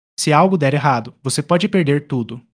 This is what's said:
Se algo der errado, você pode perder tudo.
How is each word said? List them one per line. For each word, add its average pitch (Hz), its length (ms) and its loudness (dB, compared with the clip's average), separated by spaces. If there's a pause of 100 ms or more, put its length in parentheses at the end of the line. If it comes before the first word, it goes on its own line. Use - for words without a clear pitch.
(140)
Se - 160 -4
algo 180 280 4
der 139 160 0
errado, 123 480 -2
você 139 180 -6
pode 175 280 0
perder 147 380 0
tudo. 117 320 -6 (220)